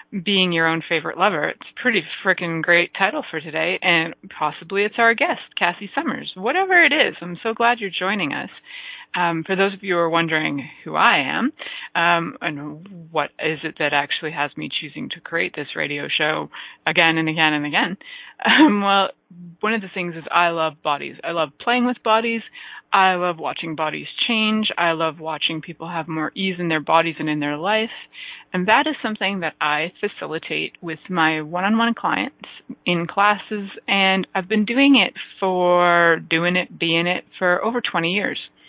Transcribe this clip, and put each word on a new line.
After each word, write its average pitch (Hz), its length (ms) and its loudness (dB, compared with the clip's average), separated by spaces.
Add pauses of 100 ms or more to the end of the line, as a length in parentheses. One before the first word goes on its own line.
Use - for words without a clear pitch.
(100)
"Being 190 400 2
Your 165 160 2
Own 160 220 0
Favorite 165 300 -2
Lover." 165 320 2
It's - 100 -12
a - 200 -16
pretty 220 220 2 (220)
frickin' 170 380 0
great 170 360 4
title 233 320 0
for 160 100 -6
today, 165 400 -2
and 165 320 2 (240)
possibly 165 460 -4
it's 208 160 -4
our 233 160 4
guest, 277 280 -2 (140)
Cassie - 380 -2
Summers. 170 400 -4
Whatever 349 500 2
it 285 80 4
is, 302 300 2
I'm 175 220 -8
so 226 100 -2
glad 233 240 2
you're 202 180 -6
joining 185 360 -2
us. 147 180 -8 (640)
Um, 170 320 0
for 190 100 0
those 196 160 2
of 196 100 -14
you 196 120 -2
who 175 40 2
are 170 120 2
wondering 156 580 0 (160)
who 156 100 -8
I 160 440 2
am, 233 120 0 (440)
um, 170 480 2
and 160 680 -10
what 151 280 -2
is 156 260 -4
it 156 140 -8
that 147 160 0
actually 147 380 -2
has 147 260 -2
me 151 100 -8
choosing 147 460 -8
to 165 60 -14
create 175 360 -4
this 147 180 -6
radio 147 320 -4 (120)
show 156 320 -2 (360)
again 165 300 4
and 160 100 2
again 156 280 2
and 147 100 0
again, 170 320 -2 (240)
<laughs> - 240 -12
um, 208 380 6
well, 196 260 4 (520)
one 214 120 0
of 226 80 -2
the 190 140 -10
things 175 220 -6
is 160 140 -12
I 175 200 4
love 160 320 -2
bodies. 143 420 -4
I 165 60 -4
love 165 180 -2 (100)
playing 240 280 2
with 247 180 -2
bodies. 226 380 2 (500)
I 190 220 6
love 175 240 0
watching 156 360 -6
bodies 151 320 -4 (220)
change. 220 380 0 (100)
I 170 160 2
love 160 260 -2
watching 156 440 -4
people 165 260 -12
have 165 200 -6
more 160 260 -4
ease 190 240 -2
in 175 100 -2
their 156 140 0
bodies 165 360 2
and 156 120 -2
in 151 100 -2
their 147 160 -2
life. 214 320 -2 (640)
And 185 160 0
that 247 180 6
is 302 160 -2
something 202 380 -4
that 160 220 -4
I 151 360 0
facilitate 156 840 -6
with 165 160 -10 (100)
my 160 320 2
one-on-one 202 540 0
clients - 420 -4 (480)
in 170 220 0
classes, 202 640 0 (180)
and 190 460 2
I've 185 140 -2
been 214 180 2
doing 269 300 6
it 202 180 4 (260)
for, 175 800 4 (100)
doing 170 280 2
it, 175 220 -4
being 165 280 0
it 180 180 -2 (140)
for 180 260 2
over 233 160 -2
twenty 170 320 -2
years. 202 260 -4 (300)